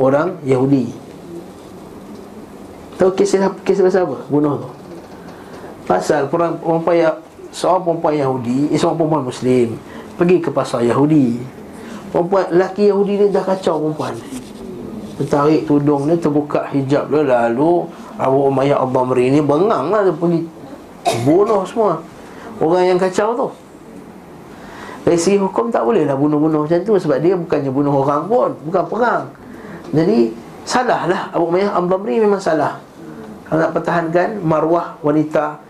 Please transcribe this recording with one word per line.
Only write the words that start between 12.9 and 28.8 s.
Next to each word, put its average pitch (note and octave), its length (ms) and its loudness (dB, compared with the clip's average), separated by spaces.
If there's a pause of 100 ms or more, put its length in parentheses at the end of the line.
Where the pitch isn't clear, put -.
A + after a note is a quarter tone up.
Yahudi G3 220 2 (100)
ni G3+ 80 4
dah F#3 160 0
kacau F#3 400 0
perempuan. B2 320 -4 (960)
Tertarik D3 480 2
tudung D3 480 2
dia, E3+ 80 2
terbuka D3 560 -2
hijab C3+ 320 0
dia, D3 160 0
lalu C3 640 2 (320)
Abu C3+ 320 2
Umayyah C3+ 320 2
Ad-Damri B2+ 480 2
ni C#3+ 80 4
bengang D#3 560 2
lah, G#3+ 80 2
dia F#3+ 80 4
pergi E3 320 0 (800)
bunuh G3 400 4
semua F#3 400 0 (560)
orang F3 320 2
yang F3+ 80 4
kacau F#3+ 300 2 (100)
tu. B3 100 -2 (1600)
Dari E3+ 100 4
segi G3 220 4
hukum G3 320 0
tak A3+ 160 0
boleh A3 160 4
lah C#3 160 0
bunuh-bunuh D3+ 480 2
macam F3 160 2
tu, G#3 160 2
sebab D3 240 0
dia F#3 160 4
bukannya D3+ 320 -2
bunuh C#3+ 240 2 (100)
orang D3 220 0
pun, G3 320 0 (100)
bukan G#3 220 0